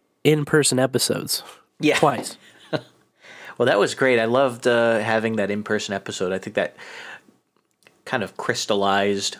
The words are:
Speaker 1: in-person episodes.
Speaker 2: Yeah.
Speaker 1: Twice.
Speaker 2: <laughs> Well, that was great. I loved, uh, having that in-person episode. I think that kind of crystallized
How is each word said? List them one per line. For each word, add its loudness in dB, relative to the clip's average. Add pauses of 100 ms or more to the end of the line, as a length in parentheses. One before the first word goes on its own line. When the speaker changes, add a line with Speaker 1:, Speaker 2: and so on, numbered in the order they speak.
(220)
Speaker 1:
in-person 2
episodes. 0 (380)
Speaker 2:
Yeah. 4
Speaker 1:
Twice. 0 (360)
Speaker 2:
<laughs> -2 (800)
Well, 2
that 4
was 2
great. 2
I 2
loved, 0
uh, 4
having 0
that 0
in-person -4
episode. -4
I -2
think -10
that -2 (1300)
kind -4
of -12
crystallized 0